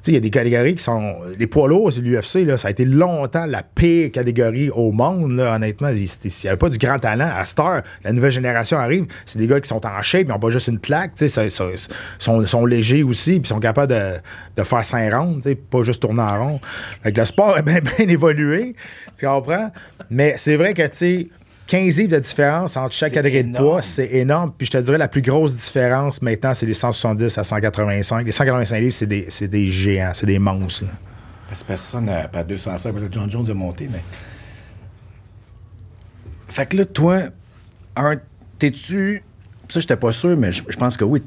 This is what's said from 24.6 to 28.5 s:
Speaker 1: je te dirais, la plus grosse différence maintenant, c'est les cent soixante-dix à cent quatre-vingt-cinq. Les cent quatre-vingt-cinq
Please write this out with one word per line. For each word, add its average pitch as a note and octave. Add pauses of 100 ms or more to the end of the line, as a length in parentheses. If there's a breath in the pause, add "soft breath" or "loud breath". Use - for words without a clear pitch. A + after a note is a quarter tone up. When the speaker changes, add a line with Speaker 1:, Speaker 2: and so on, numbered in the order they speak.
Speaker 1:
je -
te C#3
dirais, C3
la D3+
plus C#3
grosse C3+
différence C3
maintenant, B2
c'est A#2
les A2
cent A#2+
soixante-dix A2
à G#2+
cent G#2+
quatre-vingt-cinq. G#2
Les A2
cent -
quatre-vingt-cinq B2